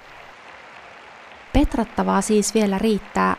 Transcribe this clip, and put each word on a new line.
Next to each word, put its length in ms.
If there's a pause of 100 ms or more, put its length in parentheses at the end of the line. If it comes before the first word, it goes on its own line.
(1500)
Petrattavaa 680
siis 320
vielä 240
riittää, 600